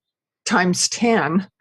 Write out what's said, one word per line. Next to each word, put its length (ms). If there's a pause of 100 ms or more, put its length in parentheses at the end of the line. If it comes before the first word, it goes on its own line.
(460)
times 440
ten 580 (140)